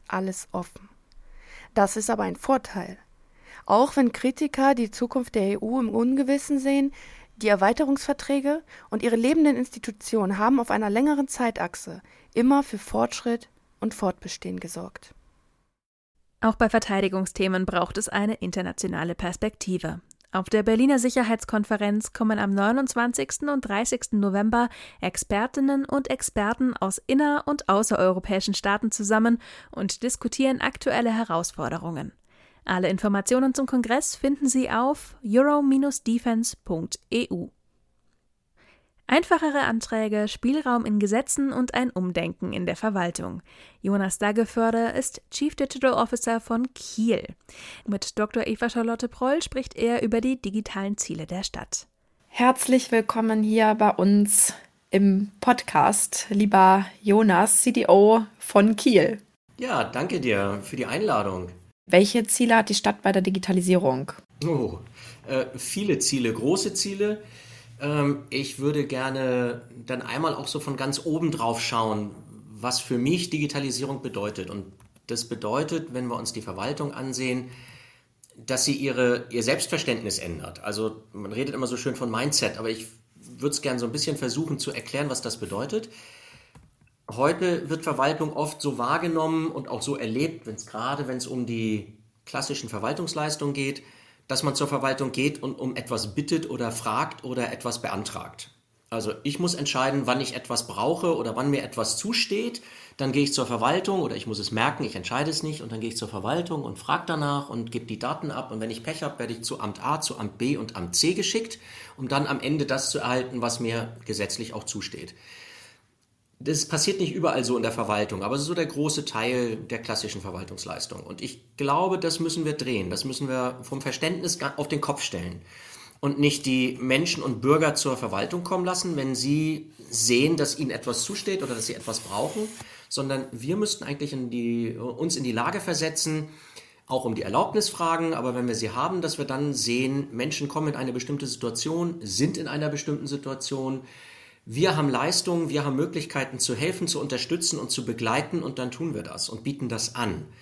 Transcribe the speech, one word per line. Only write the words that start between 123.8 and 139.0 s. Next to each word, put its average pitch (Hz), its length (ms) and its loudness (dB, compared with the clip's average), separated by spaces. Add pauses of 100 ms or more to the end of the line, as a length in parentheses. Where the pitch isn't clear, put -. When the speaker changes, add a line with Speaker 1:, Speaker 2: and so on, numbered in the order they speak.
Speaker 4:
Verständnis 170 560 -2
ga-, 139 180 -4
auf 147 120 -4
den 147 120 -2
Kopf 143 220 -2
stellen 87 400 -6 (580)
und 139 200 -2
nicht 143 260 4
die 131 340 2
Menschen 135 440 0
und 117 180 -2
Bürger 151 320 4
zur 131 240 0
Verwaltung 107 460 -4
kommen 185 220 -2
lassen, 180 320 -2
wenn 135 180 -2
sie 151 560 -2 (180)
sehen, 131 480 4
dass 143 220 0
ihnen 139 100 -2
etwas - 340 -4
zusteht 196 380 -4
oder 123 140 -4
dass 110 100 -4
sie 123 80 -6
etwas - 280 -6
brauchen, 151 420 -2 (440)
sondern 135 440 -4
wir 127 260 -4
müssten 214 260 -2
eigentlich 143 300 -6
in 127 160 -6
die, 117 480 -2
uns 123 380 -4
in 135 80 -4
die 123 80 -2
Lage 139 280 -2
versetzen, 156 680 -2 (580)
auch 131 200 -2
um 113 100 -2
die - 80 -4
Erlaubnis 165 440 2
fragen, 165 460 0
aber 120 220 -2
wenn 123 120 -2
wir 120 60 0
sie 110 160 -2
haben, 165 320 -2